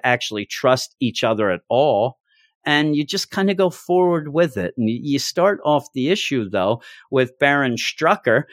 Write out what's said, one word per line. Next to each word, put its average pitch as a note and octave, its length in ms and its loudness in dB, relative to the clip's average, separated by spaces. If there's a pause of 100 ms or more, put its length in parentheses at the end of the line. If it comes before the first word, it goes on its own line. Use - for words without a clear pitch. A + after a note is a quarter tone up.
actually A#2+ 420 -2
trust - 540 -2
each A#2+ 240 -4
other G#2+ 260 0
at F2 180 -2
all. B2 500 0 (480)
And D3+ 320 2
you D3 80 -2
just - 260 -6
kinda G3 220 0
go F#3 160 2
forward F3 640 0
with E3 240 0
it. F2+ 180 -4
And A2+ 120 0
y-, A#2+ 140 -2
you C#3 180 -2
start F#3 440 0
off D3 300 2
the C3+ 160 -2
issue, C3+ 400 -2
though, G2+ 320 0 (280)
with B2+ 300 0
Baron C#3 380 2
Strucker, D3+ 760 0